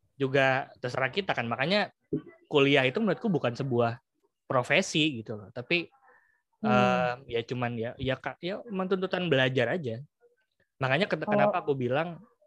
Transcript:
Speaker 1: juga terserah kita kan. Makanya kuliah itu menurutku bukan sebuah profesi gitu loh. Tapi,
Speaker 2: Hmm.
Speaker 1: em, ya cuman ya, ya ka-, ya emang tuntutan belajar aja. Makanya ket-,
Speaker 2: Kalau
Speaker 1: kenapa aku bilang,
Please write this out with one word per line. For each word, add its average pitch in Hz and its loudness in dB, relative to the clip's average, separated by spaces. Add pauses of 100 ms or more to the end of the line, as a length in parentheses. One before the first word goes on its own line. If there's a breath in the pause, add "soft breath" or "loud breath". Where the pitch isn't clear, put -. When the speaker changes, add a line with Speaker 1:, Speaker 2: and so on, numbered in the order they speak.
(160)
Speaker 1:
juga 135 2 (320)
terserah 127 -4
kita 165 -4
kan. 120 -2
Makanya 156 -2 (540)
kuliah 139 4
itu 131 0
menurutku 220 0
bukan 131 0
sebuah 120 0 (440)
profesi 143 0
gitu 110 -8
loh. 101 -16
Tapi, 165 -4 (720 soft breath)
Speaker 2:
Hmm. 214 0
Speaker 1:
em, 123 4 (120)
ya 117 -2
cuman 123 -4
ya, 113 -6
ya 131 -2
ka-, 131 -8
ya 196 -8
emang 190 -4
tuntutan 185 -2
belajar 131 4
aja. 127 -4 (800)
Makanya 135 2
ket-, 170 -2
Speaker 2:
Kalau 160 -4
Speaker 1:
kenapa 208 4
aku 151 0
bilang, 151 -2 (240)